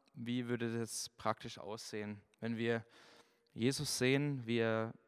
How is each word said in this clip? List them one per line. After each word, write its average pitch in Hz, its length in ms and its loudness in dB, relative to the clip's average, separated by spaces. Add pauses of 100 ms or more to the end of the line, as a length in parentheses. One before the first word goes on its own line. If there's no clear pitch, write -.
(140)
wie 120 340 -2
würde 117 300 0
das - 320 -4
praktisch - 500 -2
aussehen, 104 600 -8 (200)
wenn 113 180 -2
wir 117 260 2 (680)
Jesus 135 440 2
sehen, 135 480 2
wie 117 120 2
er 113 360 2 (140)